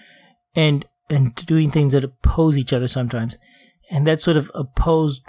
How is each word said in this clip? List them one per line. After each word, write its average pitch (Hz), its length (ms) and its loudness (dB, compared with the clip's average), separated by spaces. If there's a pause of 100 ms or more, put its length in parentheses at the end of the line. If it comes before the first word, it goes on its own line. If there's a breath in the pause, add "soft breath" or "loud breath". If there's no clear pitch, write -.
(560 soft breath)
and, 151 300 2 (240)
and 135 260 0
doing 160 360 0
things 143 220 2
that 135 100 2
oppose 151 540 0
each 131 160 -4
other 123 140 -2
sometimes. 120 500 -4 (520 soft breath)
And 147 160 -2
that 156 160 0
sort 170 140 2
of - 180 -2
opposed 151 760 -2